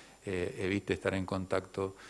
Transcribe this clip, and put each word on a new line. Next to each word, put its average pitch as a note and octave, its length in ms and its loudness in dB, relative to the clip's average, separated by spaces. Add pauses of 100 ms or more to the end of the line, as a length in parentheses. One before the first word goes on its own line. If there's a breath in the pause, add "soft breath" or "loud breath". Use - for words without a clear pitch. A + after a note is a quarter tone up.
(260 soft breath)
eh, F2+ 320 0
evite G2 360 2
estar F#2+ 200 2
en F#2+ 120 0
contacto, F#2+ 680 0 (160 loud breath)